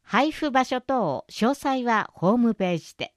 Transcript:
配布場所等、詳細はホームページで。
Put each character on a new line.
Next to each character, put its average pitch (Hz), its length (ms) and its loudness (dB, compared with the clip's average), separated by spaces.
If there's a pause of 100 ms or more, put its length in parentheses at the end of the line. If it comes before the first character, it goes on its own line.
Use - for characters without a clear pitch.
配 269 300 0
布 302 200 -4
場 262 120 2
所 254 160 -2
等、 202 500 -2
詳 240 260 0
細 269 300 -4
は 220 280 0
ホ 190 220 2
ー - 20 2
ム 233 180 2
ペ 180 200 -2
ー - 20 -4
ジ - 200 -12
で。 - 200 -10